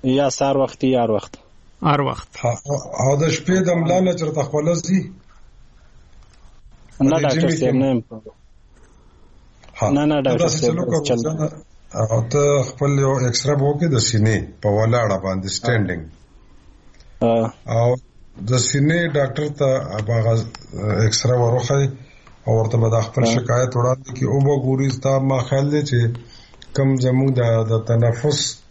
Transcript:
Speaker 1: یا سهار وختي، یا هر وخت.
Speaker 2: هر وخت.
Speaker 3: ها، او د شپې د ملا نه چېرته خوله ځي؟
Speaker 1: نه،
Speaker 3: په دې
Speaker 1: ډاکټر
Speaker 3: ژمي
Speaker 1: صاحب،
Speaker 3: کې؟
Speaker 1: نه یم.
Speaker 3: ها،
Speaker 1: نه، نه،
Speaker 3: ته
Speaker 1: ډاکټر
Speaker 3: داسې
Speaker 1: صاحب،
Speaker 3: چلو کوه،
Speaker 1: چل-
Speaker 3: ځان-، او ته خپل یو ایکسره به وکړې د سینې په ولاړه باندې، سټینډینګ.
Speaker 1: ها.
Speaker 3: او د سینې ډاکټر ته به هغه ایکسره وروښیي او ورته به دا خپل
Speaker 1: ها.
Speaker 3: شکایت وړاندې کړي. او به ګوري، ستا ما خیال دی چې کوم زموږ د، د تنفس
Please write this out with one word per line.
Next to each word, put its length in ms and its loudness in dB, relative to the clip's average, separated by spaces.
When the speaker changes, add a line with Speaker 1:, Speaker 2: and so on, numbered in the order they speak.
Speaker 1:
یا 260 2
سهار 280 0
وختي، 300 -2
یا 160 2
هر 80 0
وخت. 280 -4
Speaker 2:
هر 180 2
وخت. 280 -6
Speaker 3:
ها، 100 -2
او 160 2
د 80 0
شپې 300 0
د 20 0
ملا 160 2
نه 140 2
چېرته 360 -4
خوله 260 0
ځي؟ 260 0
Speaker 1:
نه، 80 2
Speaker 3:
په 80 2
دې 60 0
Speaker 1:
ډاکټر 160 0
Speaker 3:
ژمي 120 2
Speaker 1:
صاحب، 220 0
Speaker 3:
کې؟ 40 2
Speaker 1:
نه 140 2
یم. 100 0
Speaker 3:
ها، 100 2
Speaker 1:
نه، 160 2
نه، 100 2
Speaker 3:
ته 140 2
Speaker 1:
ډاکټر 160 2
Speaker 3:
داسې 140 0
Speaker 1:
صاحب، 140 2
Speaker 3:
چلو 120 -2
کوه، 180 -2
Speaker 1:
چل- 220 0
Speaker 3:
ځان-، 260 -2
او 100 2
ته 120 2
خپل 300 -2
یو 140 2
ایکسره 300 0
به 100 2
وکړې 300 0
د 20 4
سینې 300 2
په 160 0
ولاړه 480 2
باندې، 220 -4
سټینډینګ. 460 -2
Speaker 1:
ها. 320 2
Speaker 3:
او 200 2
د 20 0
سینې 320 2
ډاکټر 300 -2
ته 100 2
به 140 -2
هغه 140 2
ایکسره 360 2
وروښیي 480 2
او 100 0
ورته 200 0
به 120 2
دا 180 2
خپل 160 -2
Speaker 1:
ها. 120 2
Speaker 3:
شکایت 400 0
وړاندې 400 -2
کړي. 160 -2
او 140 0
به 100 4
ګوري، 240 0
ستا 300 -2
ما 280 0
خیال 240 0
دی 180 2
چې 80 2
کوم 200 2
زموږ 340 2
د، 20 2
د 40 2
تنفس 520 2